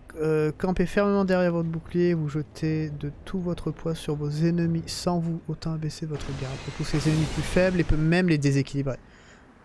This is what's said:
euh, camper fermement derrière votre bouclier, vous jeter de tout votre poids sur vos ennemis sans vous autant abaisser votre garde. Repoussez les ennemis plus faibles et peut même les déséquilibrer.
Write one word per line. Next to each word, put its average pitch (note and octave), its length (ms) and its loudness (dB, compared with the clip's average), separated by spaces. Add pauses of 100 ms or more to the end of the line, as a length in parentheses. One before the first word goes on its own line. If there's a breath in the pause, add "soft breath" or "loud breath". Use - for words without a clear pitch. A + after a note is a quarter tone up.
(180)
euh, D#3 380 2
camper F#3 300 0
fermement G3+ 400 2
derrière F3+ 260 4
votre E3+ 160 0
bouclier, E3+ 460 0
vous D#3 160 0
jeter D#3 640 -2
de D3 200 -8 (140)
tout F#3+ 140 -4
votre E3+ 320 -4
poids E3 240 -4
sur D3+ 200 -4
vos D3 140 -2
ennemis E3 560 2
sans - 320 -2
vous E3 300 -2
autant D#3+ 260 -4
abaisser D#3 320 -6
votre D3+ 220 -6 (120)
garde. C3 140 -6 (140)
Repoussez D3+ 300 -2
les D3+ 120 2
ennemis D#3 240 2
plus D#3 80 -2
faibles F#3 380 4
et D#3+ 40 4
peut D3+ 140 4
même E3+ 320 4
les D#3 80 4
déséquilibrer. C#3 640 0 (640 loud breath)